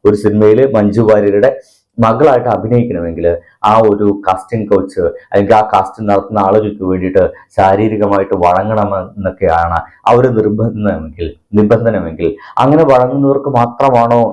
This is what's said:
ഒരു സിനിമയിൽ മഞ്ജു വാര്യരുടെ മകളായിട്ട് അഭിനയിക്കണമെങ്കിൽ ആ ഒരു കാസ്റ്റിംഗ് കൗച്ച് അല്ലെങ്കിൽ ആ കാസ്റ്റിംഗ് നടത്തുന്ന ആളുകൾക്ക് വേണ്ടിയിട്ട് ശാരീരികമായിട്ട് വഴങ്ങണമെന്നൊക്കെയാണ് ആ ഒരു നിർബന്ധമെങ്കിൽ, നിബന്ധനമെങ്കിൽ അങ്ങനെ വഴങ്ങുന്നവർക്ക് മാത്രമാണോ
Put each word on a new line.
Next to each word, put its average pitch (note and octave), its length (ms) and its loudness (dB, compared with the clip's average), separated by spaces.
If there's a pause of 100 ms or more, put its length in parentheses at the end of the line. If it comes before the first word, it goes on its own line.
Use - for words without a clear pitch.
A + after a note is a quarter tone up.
ഒരു G#2 180 4
സിനിമയിൽ G#2+ 360 2 (160)
മഞ്ജു G#2 340 2
വാര്യരുടെ G2+ 400 2 (540)
മകളായിട്ട് A#2+ 500 2
അഭിനയിക്കണമെങ്കിൽ F#2+ 720 -4 (440)
ആ G#2+ 40 4 (160)
ഒരു G#2 180 0 (180)
കാസ്റ്റിംഗ് G#2 440 -4
കൗച്ച് F#2+ 340 -2 (280)
അല്ലെങ്കിൽ G2+ 280 2
ആ - 20 4 (120)
കാസ്റ്റിംഗ് G#2 360 -2
നടത്തുന്ന G2+ 380 0
ആളുകൾക്ക് G#2 420 -2
വേണ്ടിയിട്ട് F#2 340 0 (340)
ശാരീരികമായിട്ട് G2+ 840 0
വഴങ്ങണമെന്നൊക്കെയാണ് F#2 1300 -2 (300)
ആ A2 100 4
ഒരു B2+ 200 2
നിർബന്ധമെങ്കിൽ, G#2 920 -4 (300)
നിബന്ധനമെങ്കിൽ G2+ 680 -2 (340)
അങ്ങനെ D3+ 280 4
വഴങ്ങുന്നവർക്ക് C#3 680 0
മാത്രമാണോ A#2+ 640 2 (120)